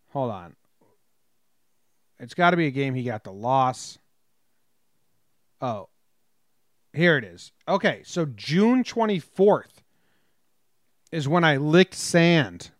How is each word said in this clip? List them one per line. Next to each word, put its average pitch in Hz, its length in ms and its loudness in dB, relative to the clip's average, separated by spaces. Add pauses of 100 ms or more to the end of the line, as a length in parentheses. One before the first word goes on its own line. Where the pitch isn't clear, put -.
Hold 127 220 -4
on. 87 240 -16 (1600)
It's 120 160 -18
gotta 175 220 4
be 160 100 0
a 135 40 -2
game 135 240 -4
he 127 80 -6
got 113 200 -8
the 98 100 -18
loss. 127 640 -2 (1600)
Oh. 113 280 -8 (1040)
Here 160 240 2
it 117 60 -4
is. 87 280 -20 (160)
Okay, 175 380 0
so 170 200 -4
June 190 580 0
twenty-fourth 202 1000 0 (1300)
is 151 160 -6
when 170 160 2
I 151 140 4
licked 156 380 2
sand 165 720 0 (100)